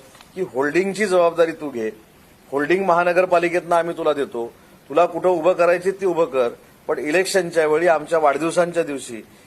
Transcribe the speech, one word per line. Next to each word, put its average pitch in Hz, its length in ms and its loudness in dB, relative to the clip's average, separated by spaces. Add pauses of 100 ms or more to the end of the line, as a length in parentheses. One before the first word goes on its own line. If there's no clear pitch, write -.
(360)
की 185 60 -6
होल्डिंगची 175 640 -2
जबाबदारी 170 460 2
तू 156 180 -10
घे, 110 220 -6 (600)
होल्डिंग 156 340 0
महानगरपालिकेतनं 175 880 2
आम्ही 165 220 -2
तुला 156 160 0
देतो, 117 400 -6 (360)
तुला 160 160 4
कुठं 170 240 -2
उभं 175 240 2
करायची 175 380 2
ती 196 140 -6
उभं 170 200 0
कर, 127 240 0 (380)
पण 151 120 -4
इलेक्शनच्या 165 680 0
वेळी 156 200 2
आमच्या 160 320 2
वाढदिवसांच्या 165 640 0
दिवशी 123 380 -10 (260)